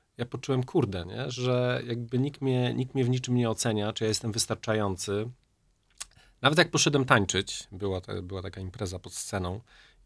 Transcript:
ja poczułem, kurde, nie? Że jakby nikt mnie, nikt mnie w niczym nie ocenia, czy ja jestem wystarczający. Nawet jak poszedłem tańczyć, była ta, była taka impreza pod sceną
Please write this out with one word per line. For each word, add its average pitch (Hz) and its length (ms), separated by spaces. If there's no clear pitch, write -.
ja 120 100
poczułem, 127 380
kurde, 101 420
nie? 117 240
Że 123 560
jakby 120 320
nikt 139 220
mnie, 123 340
nikt 127 200
mnie 135 100
w 120 60
niczym 127 240
nie 120 160
ocenia, 107 420
czy - 120
ja 110 40
jestem 110 240
wystarczający. 104 960
Nawet 147 160
jak 165 120
poszedłem 143 340
tańczyć, 101 680
była 95 280
ta, 95 220
była 92 200
taka 92 180
impreza 92 380
pod - 160
sceną 95 460